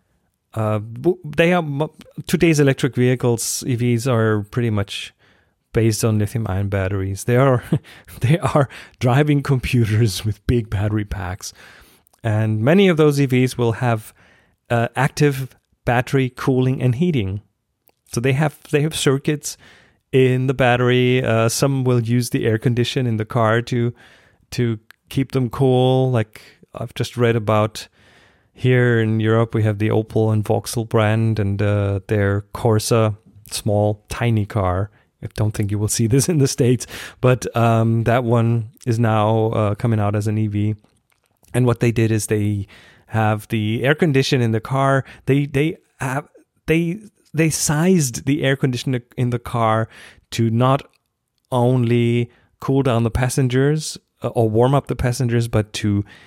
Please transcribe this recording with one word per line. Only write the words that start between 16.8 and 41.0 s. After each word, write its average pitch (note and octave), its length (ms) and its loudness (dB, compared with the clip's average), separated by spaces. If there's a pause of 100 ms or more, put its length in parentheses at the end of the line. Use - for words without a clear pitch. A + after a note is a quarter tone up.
and B2+ 140 2
heating. A2+ 460 -2 (720)
So - 80 -2
they B2+ 140 0
have, D3 240 -2 (140)
they D3 100 2
have D#3 140 -2
circuits C#3+ 600 -2 (560)
in C3 360 2
the C3+ 80 0
battery. B2 680 2
Uh, A2+ 260 2
some C#3 340 0
will B2 160 2
use A#2+ 320 0
the A#2 160 -2
air A2 100 0
condition A#2+ 480 0
in A2+ 120 -2
the G#2+ 80 -4
car A2+ 360 0
to, A#2+ 320 -2 (560)
to A#2 300 -2 (300)
keep C3+ 240 -4
them B2+ 180 0
cool. C3 580 2
Like, A#2 320 -2 (320)
I've - 220 -12
just - 200 -6
read A#2 200 2
about G#2+ 520 0 (640)
here B2 480 2
in A2 200 0
Europe, A2+ 340 2
we A2 80 0
have G#2+ 160 0
the G#2+ 120 0
Opel A2 440 0
and G#2+ 100 0
Vauxhall A2 420 -4
brand, A2 540 0
and, G2+ 220 -2
uh, G2+ 460 0
their G2+ 340 0 (120)
Corsa, A2 640 0 (360)
small, G#2 580 -2
tiny A2+ 360 -2
car. F#2+ 440 -2 (340)
I - 120 -10
don't G#2+ 160 -2
think G#2 180 -4
you G#2 80 -4
will G#2 100 -2
see A2+ 200 0
this C3+ 200 2
in D#3+ 120 0
the C3+ 80 4
States, B2 400 0 (340)
but, B2+ 340 0
um, A2+ 500 2
that A#2+ 180 2
one A#2 480 0 (160)
is A2+ 120 0
now, A2 520 2
uh, G#2 240 0
coming A2+ 240 0
out G#2 160 0
as G#2 120 -2
an G#2+ 100 -2
E A2 100 0
V. G#2 280 -2 (800)